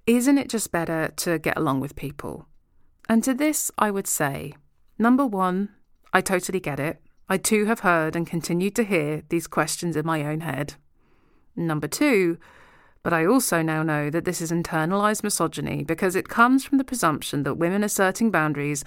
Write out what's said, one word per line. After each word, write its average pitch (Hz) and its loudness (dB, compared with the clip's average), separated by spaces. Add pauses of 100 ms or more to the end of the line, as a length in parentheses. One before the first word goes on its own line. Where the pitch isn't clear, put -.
"Isn't 247 6
it - -6
just - -4
better 165 -2
to 170 0
get 156 -2
along 139 0
with 127 -6
people?" - -12 (600)
And 226 4
to 262 2
this, 294 0
I 214 2
would 196 -4
say, - -4 (420)
number 254 4
one, 190 0 (420)
I 185 4
totally 185 -2
get 147 -6
it. 135 -4 (300)
I 190 2
too 208 2
have 220 0
heard 160 2
and 170 -2
continued 175 -2
to 240 2
hear 156 0
these 165 0
questions 156 -2
in 156 -2
my 156 -2
own 151 -4
head. 143 -6 (840)
Number 160 -2
two, 190 2 (640)
but 165 0
I 165 2
also 233 2
now 156 0
know 147 0
that 165 -2
this 175 -4
is 165 -4
internalized 180 0
misogyny 151 -2
because 165 0
it 185 -2
comes 254 4
from 277 2
the 269 0
presumption 156 -2
that 135 -2
women 185 0
asserting 202 0
boundaries 147 0